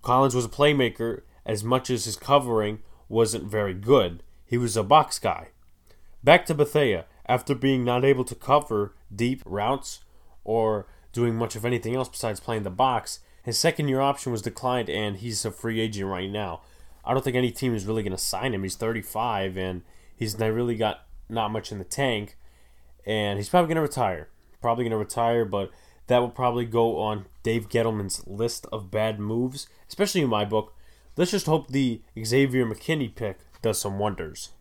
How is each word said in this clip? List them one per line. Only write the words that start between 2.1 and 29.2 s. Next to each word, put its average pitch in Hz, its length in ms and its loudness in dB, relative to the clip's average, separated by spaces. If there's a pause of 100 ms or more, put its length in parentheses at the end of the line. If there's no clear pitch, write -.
covering 113 640 2 (300)
wasn't 110 360 2
very 101 280 -2
good. 101 500 2 (220)
He 120 120 -2
was 113 200 0
a 107 60 2
box 143 360 6
guy. 82 300 -4 (760)
Back 165 220 8
to 170 80 -2
Bethea. 143 520 2 (200)
After 127 300 0
being 127 300 2
not 123 180 2
able 131 220 4
to 127 100 -10
cover 113 600 0 (200)
deep 123 300 0
routes 107 560 -4 (420)
or 110 440 0 (260)
doing 117 220 0
much 113 200 -4
of 107 80 -8
anything 120 320 -2
else 131 140 -2
besides 107 300 -6
playing 110 240 -4
the 98 60 -4
box, 120 500 0 (240)
his 117 140 -4
second-year 135 440 2
option 139 300 0
was 110 100 -2
declined, 117 480 -4
and 101 280 -4
he's 110 280 -6
a 107 60 -4
free 113 280 -4
agent 104 300 -2
right 95 200 -4
now. 101 320 -6 (440)
I 131 80 0
don't 131 100 0
think 127 120 -2
any 127 160 2
team 120 240 -2
is 98 100 -4
really 110 180 -2
gonna 92 140 -4
sign 107 360 -4
him. 98 100 -2
He's 95 120 -6
thirty-five, 107 840 -4
and 92 260 -6 (320)
he's 104 240 -6
not 110 120 0
really 120 240 0
got, 107 300 -2 (240)
not 110 220 -2
much 110 200 -6
in 107 60 -8
the 95 80 -8
tank, 117 520 -4 (680)
and 101 320 -2
he's 104 120 -6
probably 175 200 4
gonna 165 120 2
retire. 107 480 -2 (320)
Probably 120 220 0
gonna 113 140 0
retire, 117 480 0
but 98 260 -4 (360)
that 123 120 6
will 123 100 2
probably 120 360 0
go 113 340 2
on 104 260 -2 (160)
Dave 113 280 0
Gettleman's 110 560 -2
list 110 460 -4
of 98 200 -8
bad 107 280 -2
moves, 120 480 -2 (200)